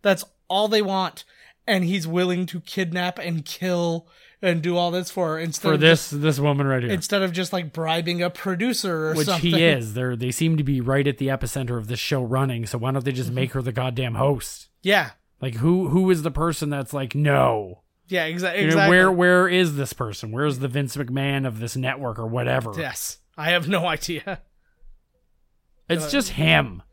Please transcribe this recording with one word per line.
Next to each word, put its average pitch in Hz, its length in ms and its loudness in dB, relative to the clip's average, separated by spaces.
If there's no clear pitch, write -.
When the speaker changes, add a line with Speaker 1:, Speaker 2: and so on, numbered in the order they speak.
Speaker 1:
That's 190 240 2
all 202 180 2
they 214 140 4
want. 190 420 -2
And 190 200 2
he's 175 220 0
willing 180 400 0
to 175 120 -8
kidnap 180 580 -4
and 165 280 -6
kill 175 640 -2
and 170 220 0
do 175 120 0
all 175 140 2
this 175 220 -4
for 180 160 -2
her 156 120 -4
instead 165 300 -4
Speaker 2:
For 156 60 6
Speaker 1:
of 143 40 2
Speaker 2:
this, 160 300 6
Speaker 1:
just 143 140 -6
Speaker 2:
this 151 160 2
woman 143 260 2
right 131 160 2
here. 120 100 -2
Speaker 1:
instead 196 300 0
of 190 100 0
just, 175 220 -4
like, 175 180 -4
bribing 165 520 -2
a 175 80 -2
producer 185 800 -2
or - 20 -2
Speaker 2:
Which 156 140 0
Speaker 1:
something. 170 240 2
Speaker 2:
he 160 120 6
is. 123 300 2
They're, 127 220 -2
they 123 160 -4
seem 160 260 0
to 151 60 0
be 135 180 0
right 135 240 2
at 139 140 -2
the 135 80 -2
epicenter 131 500 -4
of 107 100 -6
this 120 120 -6
show 135 240 -2
running, 123 420 -2
so 117 140 -6
why 123 120 -2
don't 135 140 -2
they 139 60 -2
just 127 180 -4
Speaker 1:
Mm-hmm. 117 60 -4
Speaker 2:
make 127 160 -2
her 135 100 -4
the 123 100 -4
goddamn 123 440 -4
host? 131 540 -2
Speaker 1:
Yeah. 185 300 2
Speaker 2:
Like, 131 180 -4
who, 170 320 2
who 185 200 4
is 170 140 2
the 156 80 -2
person 151 400 -2
that's 139 200 -6
like, 135 220 -6
"No"? 131 680 2
Speaker 1:
Yeah, 175 200 -2
exa-, 175 280 -4
Speaker 2:
You 202 60 0
know, 170 80 4
Speaker 1:
exactly. 196 200 6
Speaker 2:
where, 185 220 8
where 180 360 6
is 175 280 2
this 139 180 -4
person? 110 380 -8
Where's 135 260 -2
the 135 100 -4
Vince 135 300 -4
McMahon 135 480 -2
of 113 140 -6
this 117 160 -8
network 131 420 -4
or 113 80 -6
whatever? 123 500 -2
Speaker 1:
Yes. - 440 -8
I 160 140 -2
have 170 180 2
no 180 160 2
<laughs> - 20 0
idea. 165 540 -6
Speaker 2:
It's 165 160 0
Speaker 1:
Uh, 151 40 -6
Speaker 2:
just 269 200 0
him. 143 640 2